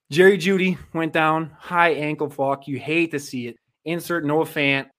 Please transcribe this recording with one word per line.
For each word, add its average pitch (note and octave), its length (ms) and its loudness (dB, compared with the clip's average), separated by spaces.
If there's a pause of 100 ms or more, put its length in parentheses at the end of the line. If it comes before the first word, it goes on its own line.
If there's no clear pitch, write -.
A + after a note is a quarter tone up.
Jerry F#3 300 6
Jeudy F#3 400 0 (140)
went E3 200 -4
down. D#3+ 460 0
High E3+ 300 2
ankle D3+ 400 -4
fuck. C#3 380 -4
You C3+ 120 -8
hate D#3+ 320 -2
to D3 80 -4
see B2+ 280 -10
it. A2+ 100 -14 (260)
Insert E3 400 -4
Noah D3+ 220 0
Fant, C#3 400 0 (140)